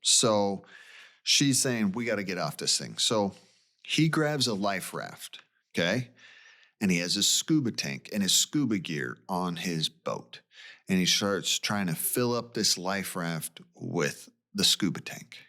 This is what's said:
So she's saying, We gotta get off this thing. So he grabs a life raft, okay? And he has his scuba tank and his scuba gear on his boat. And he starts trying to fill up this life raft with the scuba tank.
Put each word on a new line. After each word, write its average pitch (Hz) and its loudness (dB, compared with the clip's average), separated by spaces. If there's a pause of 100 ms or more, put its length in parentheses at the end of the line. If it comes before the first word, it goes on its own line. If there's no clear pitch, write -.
So 101 4 (600)
she's 139 4
saying, 113 2
We 120 -2
gotta 107 0
get 92 -4
off 78 -4
this - 0
thing. 62 -8
So 104 2 (500)
he 160 2
grabs 151 0
a 120 0
life 98 -2
raft, - -12 (360)
okay? 95 0 (720)
And 101 4
he 87 4
has 90 0
his 101 2
scuba 147 2
tank 69 -6
and 208 0
his 190 2
scuba 131 2
gear 76 -4 (120)
on 90 -2
his 85 -2
boat. - -8 (480)
And 95 4
he 90 4
starts 98 0
trying 104 -2
to 82 -2
fill 123 0
up 117 -4
this 107 2
life 92 -4
raft 82 -6 (140)
with 85 -4 (240)
the 101 -2
scuba - 2
tank. - -14 (120)